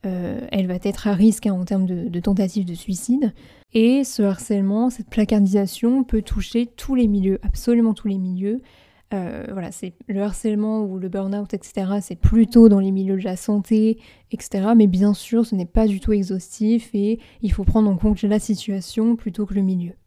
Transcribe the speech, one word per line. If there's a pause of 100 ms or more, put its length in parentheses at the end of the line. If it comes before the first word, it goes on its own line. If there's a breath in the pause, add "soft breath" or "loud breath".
euh, (100)
elle
va
être
à
risque,
hein,
en
termes
de,
de
tentative
de
suicide. (420 loud breath)
Et
ce
harcèlement,
cette
placardisation
peut
toucher
tous
les
milieux,
absolument
tous
les
milieux. (520 soft breath)
Euh,
voilà,
c'est (140)
le
harcèlement
ou
le
burn-out,
et
cetera,
c'est
plutôt
dans
les
milieux
de
la
santé, (320 soft breath)
et
cetera.
Mais
bien
sûr,
ce
n'est
pas
du
tout
exhaustif
et (220 loud breath)
il
faut
prendre
en
compte
la
situation
plutôt
que
le
milieu. (140)